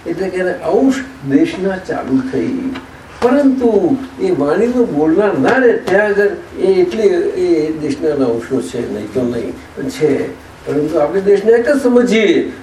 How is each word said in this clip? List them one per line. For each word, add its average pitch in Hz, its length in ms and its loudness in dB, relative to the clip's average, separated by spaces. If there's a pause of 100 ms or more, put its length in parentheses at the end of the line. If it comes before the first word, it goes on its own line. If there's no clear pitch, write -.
એટલે 175 220 -4
કે 180 80 -6
એને 185 160 -2
અંશ 214 420 2 (340)
દેશના 180 480 0
ચાલુ - 460 -2 (100)
થઈ. - 420 -4 (480)
પરંતુ 240 720 2 (240)
એ 185 100 0
વાણીનું 190 640 0
બોલનાર 160 440 2
ના - 100 2
રહે 247 240 4
ત્યાં 202 340 0
આગળ 202 240 2 (280)
એ - 20 -8
એટલે 190 420 2
એ 170 760 0
દેશના 151 300 -4
અંશો 131 520 -2
છે, 113 320 -6
નહીં 107 200 -8
તો 131 100 -2
નહીં. 117 320 -4 (220)
પણ 131 120 -8
છે. 139 420 -2 (360)
પરંતુ 151 320 -2
આપણે 156 220 0
દેશને 202 320 4
એક 240 160 2
જ 277 140 2
સમજીએ 226 680 2 (100)